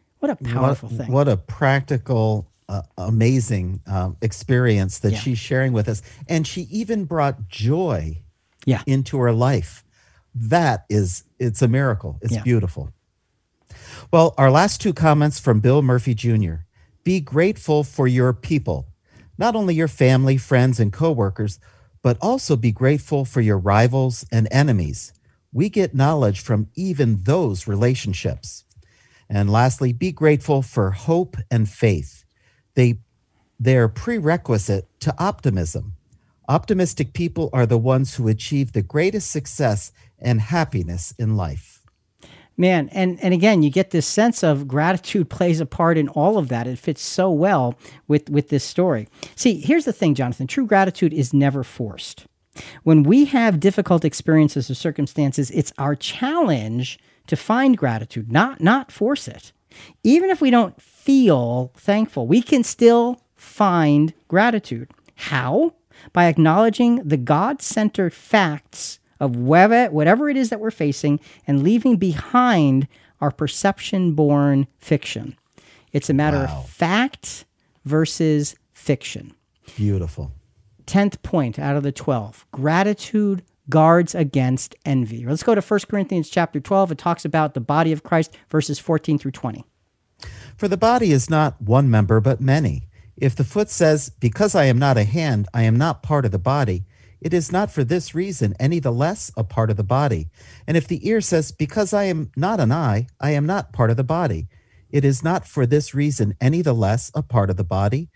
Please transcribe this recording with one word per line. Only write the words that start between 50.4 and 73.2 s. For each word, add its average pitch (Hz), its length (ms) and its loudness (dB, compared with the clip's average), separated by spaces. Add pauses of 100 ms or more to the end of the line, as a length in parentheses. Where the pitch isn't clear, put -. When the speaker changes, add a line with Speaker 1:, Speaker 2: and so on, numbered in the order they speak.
Speaker 1:
True 262 200 -4
gratitude 190 480 2
is 139 180 -2
never 139 320 2
forced. - 640 -12 (560)
When 156 200 6
we 220 240 6
have 226 340 2
difficult 185 440 2
experiences 156 640 2
or 131 40 -4
circumstances, 143 800 -4
it's - 260 -2
our 143 180 -2
challenge 135 1040 -4 (300)
to 160 80 -2
find 247 420 0
gratitude, 113 520 -4
not, 208 300 0
not 240 320 2
force 262 340 -4
it. - 260 -18 (520)
Even 339 240 4
if 370 140 0
we 269 80 4
don't 233 320 2
feel 127 960 2
thankful, 202 480 -2
we 190 160 4
can 254 200 2
still 233 600 4 (140)
find 156 760 2 (160)
gratitude. 196 640 0 (240)
How? 151 580 -2 (400)
By 175 140 6
acknowledging 208 680 2
the 160 200 -2
God-centered 190 960 -2
facts - 840 -4 (220)
of 127 160 -2
whatever, 185 560 4
whatever 190 380 2
it 269 80 -2
is 254 100 0
that 214 120 -6
we're 220 100 -4
facing 147 500 -2 (260)
and 139 160 2
leaving 220 360 2
behind 170 880 2 (320)